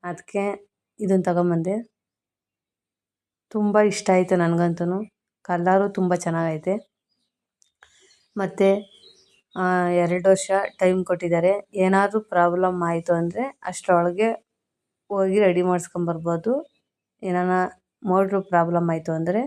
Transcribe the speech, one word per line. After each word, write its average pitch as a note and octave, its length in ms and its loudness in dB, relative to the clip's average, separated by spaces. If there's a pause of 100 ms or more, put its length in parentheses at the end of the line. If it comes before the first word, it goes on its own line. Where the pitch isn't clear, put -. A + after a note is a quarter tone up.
ಅದಕ್ಕೆ F3+ 380 -6 (580)
ಇದನ್ನು F#3+ 280 2
ತಗೊಂಬಂದೆ. F3 460 0 (1800)
ತುಂಬ G#3 300 2
ಇಷ್ಟ - 280 0
ಆಯಿತು F#3 260 2
ನನಗಂತೂ. E3+ 640 0 (460)
ಕಲರು F#3 440 2 (100)
ತುಂಬ F3+ 160 0
ಚೆನ್ನಾಗೈತೆ. E3 600 -4 (1600)
ಮತ್ತು, G3 320 0 (880)
ಆ, F#3 80 -4 (400)
ಎರಡು F3+ 240 0
ವರ್ಷ F#3+ 220 2 (280)
ಟೈಮ್ F#3 260 2
ಕೊಟ್ಟಿದ್ದಾರೆ. F3 480 0 (320)
ಏನಾದರೂ G3 360 2 (120)
ಪ್ರಾಬ್ಲಮ್ F3+ 500 2
ಆಯಿತು E3+ 320 -2
ಅಂದರೆ E3+ 300 -2 (180)
ಅಷ್ಟರೊಳಗೆ F3+ 680 0 (800)
ಹೋಗಿ F#3+ 300 0
ರೆಡಿ F3+ 220 4
ಮಾಡಿಸ್ಕೊಂಬರ್ಬೋದು. E3+ 920 -2 (680)
ಏನಾನ F3+ 300 -2 (500)
ಮೋಟ್ರು F#3+ 400 0
ಪ್ರಾಬ್ಲಮ್ E3+ 480 0
ಆಯಿತು E3 220 -4
ಅಂದರೆ. E3+ 340 -2